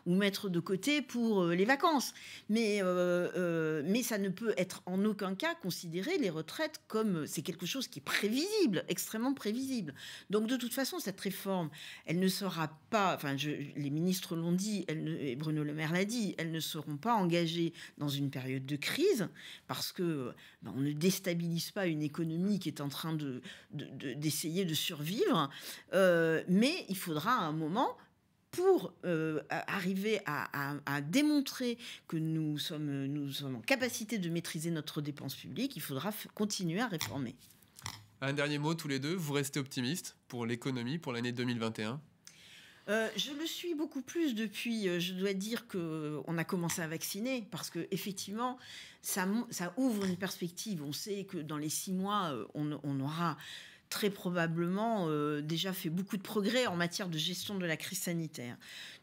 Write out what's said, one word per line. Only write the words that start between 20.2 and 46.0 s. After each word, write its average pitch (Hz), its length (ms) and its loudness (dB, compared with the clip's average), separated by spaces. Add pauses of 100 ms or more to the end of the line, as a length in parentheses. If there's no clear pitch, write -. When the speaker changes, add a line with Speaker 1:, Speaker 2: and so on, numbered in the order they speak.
Speaker 1:
ben, 95 160 -8
on 131 40 -2
ne 143 120 2
déstabilise 170 800 0
pas 196 160 -2
une 151 160 0
économie 170 560 0
qui 185 100 -2
est 139 140 -6
en 143 80 -2
train 160 240 -4
de, 143 260 -2 (300)
de, 143 220 -8
de, 135 200 -6
d'essayer 156 540 0
de 160 80 0
survivre. 175 720 2 (460)
Euh, 165 540 6
mais 247 420 4
il 185 80 0
faudra 165 340 0
un 180 200 2
moment 175 440 2 (540)
pour, 349 420 4 (140)
euh, 160 420 2
a-, - 260 -2
arriver 196 520 2
à, 143 460 -2
à, 143 120 -4
à 143 160 2
démontrer 254 800 2 (300)
que 165 100 -2
nous 156 400 0
sommes, 143 480 -2
nous 143 260 -2
sommes 135 240 -4
en 110 40 -8
capacité 240 580 0
de 175 100 -2
maîtriser 165 420 -2
notre 160 300 -4
dépense 143 340 -6
publique, 185 420 -6
il 160 60 -8
faudra 143 280 -4
f-, - 240 -8
continuer 196 460 0
à 247 80 0
réformer. 143 480 -4 (880)
Speaker 2:
Un 139 100 0
dernier 147 240 2
mot 147 140 2
tous 165 140 -2
les 135 140 0
deux, 151 160 -2
vous 151 160 -2
restez 139 260 0
optimistes 135 560 -2 (140)
pour 120 180 -4
l'économie, 123 500 -2
pour 147 160 -4
l'année 120 200 -2
deux 120 100 -2
mille 123 160 0
vingt 113 220 0
et - 20 0
un ? 120 180 -2 (880)
Speaker 1:
Euh, 220 280 2
je 240 160 -2
le 302 140 -4
suis 349 280 -4
beaucoup 294 260 -4
plus 294 360 0
depuis, 220 520 -2
euh, 175 120 2
je 180 140 -2
dois 196 180 0
dire 220 340 -4
que 156 600 -2